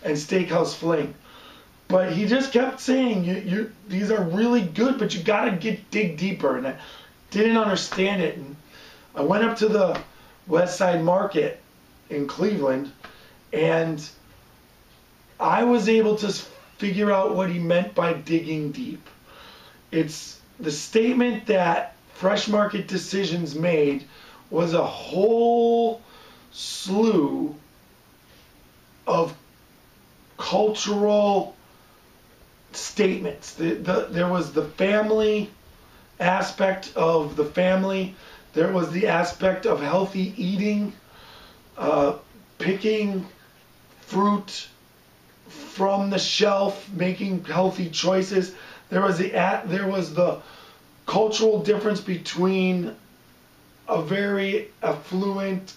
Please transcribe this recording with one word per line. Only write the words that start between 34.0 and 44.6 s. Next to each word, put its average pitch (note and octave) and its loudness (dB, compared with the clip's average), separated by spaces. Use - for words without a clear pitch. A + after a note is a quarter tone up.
there F3 0
was E3+ -2
the D3+ 0
family G#3+ 2
aspect F#3+ 0
of D#3 2
the D3 2
family. F#3+ 0
There E3+ 2
was E3+ 0
the F#3+ 0
aspect F#3 0
of C#3+ 2
healthy F#3 0
eating, G#3 0
uh, C#3+ 2
picking G3+ 0
fruit G3+ -2